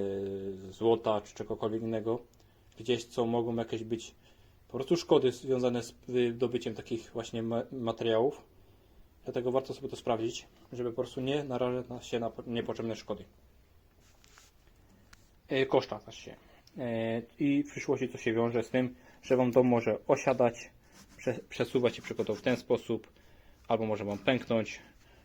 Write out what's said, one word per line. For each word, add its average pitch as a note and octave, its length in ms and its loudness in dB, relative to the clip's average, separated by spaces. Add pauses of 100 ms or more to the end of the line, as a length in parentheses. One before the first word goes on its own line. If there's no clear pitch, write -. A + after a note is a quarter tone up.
(720)
złota A2 500 2
czy - 140 -20
czegokolwiek A2 480 -4
innego, A2+ 360 -2 (600)
gdzieś, A#2 260 0
co A#2+ 220 0
mogą A#2 300 0
jakieś A2+ 280 -4
być A2+ 300 -6 (540)
po - 40 -16
prostu C3+ 240 2
szkody C3+ 360 6
związane B2 500 0
z - 100 -14 (160)
wydobyciem A#2+ 680 0
takich - 380 -8
właśnie A2+ 300 -6
ma-, A#2 200 -2 (100)
materiałów. A#2 680 0 (840)
Dlatego B2+ 280 -2
warto C3 220 0
sobie C3+ 140 -10
to - 80 -8
sprawdzić, A#2 500 -2 (260)
żeby A#2+ 180 -4
po A2+ 60 -8
prostu B2+ 240 -4
nie C#3 240 -2
narażać B2 440 -2
na, A#2+ 140 -12
się - 160 -4
na A2+ 120 -2
po-, B2+ 160 -14
niepotrzebne A2+ 500 -4
szkody. G2+ 280 -8 (2250)
E, C3+ 180 2
koszta B2+ 320 2
też - 180 -16
się. A2 200 -18 (420)
E, A2+ 440 -2 (160)
i C#3+ 240 2
w - 80 -6
przyszłości, B2+ 380 -2
co - 100 -10
się A#2 140 0
wiąże A#2 300 2
z - 80 -8
tym, B2+ 240 0 (280)
że C3 140 4
wam B2+ 140 4
dom B2+ 160 6
może A2+ 400 4
osiadać, B2+ 640 2 (460)
prze-, - 320 -4
przesuwać A#2+ 480 0
się - 60 -12
przykładowo G#2+ 360 -4
w - 40 -14
ten B2 140 2
sposób, - 560 -2 (560)
albo A2 180 2
może G#2 180 -2
wam G2+ 140 -4
pęknąć. A#2 640 0 (440)